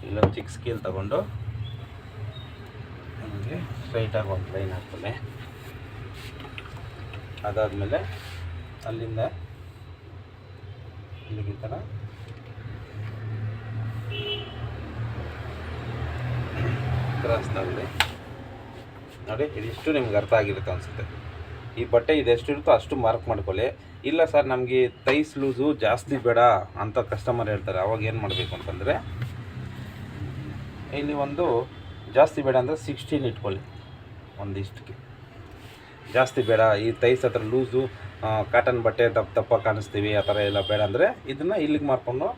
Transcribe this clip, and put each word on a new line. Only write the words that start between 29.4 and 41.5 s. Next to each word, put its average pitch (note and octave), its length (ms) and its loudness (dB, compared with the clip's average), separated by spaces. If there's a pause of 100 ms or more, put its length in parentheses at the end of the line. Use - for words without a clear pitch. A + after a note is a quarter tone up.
ಇಲ್ಲಿ D3 160 -2 (100)
ಒಂದು C#3+ 200 0 (720)
ಜಾಸ್ತಿ D#3 280 10
ಬೇಡ C3 160 6
ಅಂದ್ರೆ D3+ 160 0 (100)
ಸಿಕ್ಸ್ಟೀನ್ C#3 420 0
ಇಟ್ಕೊಳ್ಳಿ G2+ 320 -4 (840)
ಒಂದಿಷ್ಟಕ್ಕೆ. G2 520 -8 (1200)
ಜಾಸ್ತಿ C3 340 6
ಬೇಡ, A2 120 8 (240)
ಈ A2+ 40 4 (140)
ಥೈಸ್ B2 240 8
ಹತ್ರ G#2 160 2 (100)
ಲೂಸು, B2+ 280 4 (440)
ಆ, A2 40 0 (240)
ಕಾಟನ್ A#2+ 340 6
ಬಟ್ಟೆ A#2 180 6 (120)
ದಪ್ಪ G#2+ 200 2
ದಪ್ಪ A2 160 4 (140)
ಕಾಣಿಸ್ತೀವಿ, G#2 520 0
ಆ - 80 2
ಥರ G#2 100 4 (120)
ಎಲ್ಲ G2+ 100 2 (120)
ಬೇಡ G#2 180 4
ಅಂದ್ರೆ C3+ 180 6 (260)
ಇದನ್ನ D#3 200 0 (120)